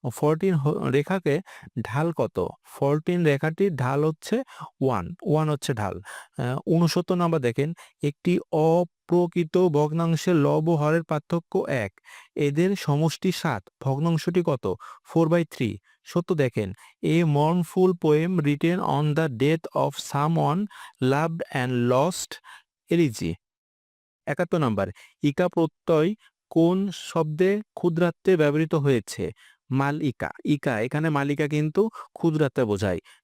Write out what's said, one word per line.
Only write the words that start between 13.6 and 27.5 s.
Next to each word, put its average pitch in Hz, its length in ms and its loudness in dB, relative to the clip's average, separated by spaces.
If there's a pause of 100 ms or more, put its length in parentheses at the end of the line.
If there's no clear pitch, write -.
ভগ্নাংশটি 165 640 0
কত? 120 300 -2 (380)
four 165 160 4
by 170 140 2
three। 104 340 -4 (260)
সত্তর 175 320 -2
দেখেন, 117 380 -2 (300)
a 165 200 2
mournful 165 680 2
poem 165 480 2
written 151 400 0
on 147 360 0
the 160 120 0 (100)
death 151 280 0 (100)
of 143 160 0 (220)
someone 156 520 0 (380)
loved 156 360 0 (160)
and 127 160 -2 (220)
lost 151 420 0 (540)
এলিজি। 127 440 0 (920)
একাত্তর 175 320 -2
নাম্বার, 107 300 0 (360)
ইকা 175 260 2
প্রত্যয় 165 640 0 (340)
কোন 185 440 2
শব্দে 175 680 -2 (140)